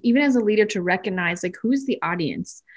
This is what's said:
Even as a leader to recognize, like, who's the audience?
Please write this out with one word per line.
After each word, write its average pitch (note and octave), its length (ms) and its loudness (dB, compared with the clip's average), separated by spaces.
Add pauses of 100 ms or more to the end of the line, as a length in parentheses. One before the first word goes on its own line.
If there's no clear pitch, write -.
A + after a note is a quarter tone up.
Even A#3+ 180 4
as C#4 140 2
a A#3+ 60 2
leader G#3+ 240 4
to G#3 160 -2
recognize, F3+ 600 -2
like, F3+ 200 -4
who's C4+ 240 0
the C4 180 -2
audience? E3 600 -4 (140)